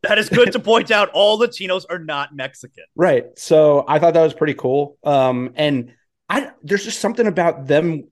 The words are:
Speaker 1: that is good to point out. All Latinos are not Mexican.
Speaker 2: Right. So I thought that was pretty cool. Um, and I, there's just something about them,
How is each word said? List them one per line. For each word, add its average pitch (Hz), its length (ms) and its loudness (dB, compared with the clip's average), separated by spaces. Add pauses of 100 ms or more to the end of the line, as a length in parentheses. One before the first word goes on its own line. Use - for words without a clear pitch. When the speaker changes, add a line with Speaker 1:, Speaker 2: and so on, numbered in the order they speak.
Speaker 1:
that 214 160 0
is 214 100 -4
good 233 240 4
to 247 60 -4
point 226 320 0
out. 208 200 2
All 208 280 2
Latinos 190 500 -4
are 175 120 -8
not 151 340 -10
Mexican. 131 500 -16 (120)
Speaker 2:
Right. 151 300 2 (120)
So 151 480 4
I 147 140 0
thought 165 140 4
that 165 80 6
was 156 120 2
pretty 151 200 -4
cool. 143 500 -4
Um, 127 500 0
and 143 380 -2 (360)
I, 269 220 -4 (140)
there's 196 200 -4
just - 160 -10
something 226 280 -2
about 165 400 -2
them, 156 440 0